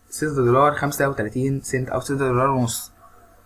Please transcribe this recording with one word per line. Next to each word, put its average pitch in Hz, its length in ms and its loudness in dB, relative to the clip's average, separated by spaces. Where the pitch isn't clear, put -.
ستة 151 260 -4
دولار 135 380 4
خمسة 143 360 -2
وتلاتين 131 520 -2
سنت 127 280 -4
او - 100 -2
ستة 139 160 -4
دولار 131 340 2
ونص، 123 420 -2